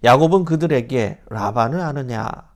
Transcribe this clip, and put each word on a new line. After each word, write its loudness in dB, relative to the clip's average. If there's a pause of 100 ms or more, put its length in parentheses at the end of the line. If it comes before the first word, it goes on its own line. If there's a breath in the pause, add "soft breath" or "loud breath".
야곱은 4
그들에게, -2
"라반을 -2
아느냐? -8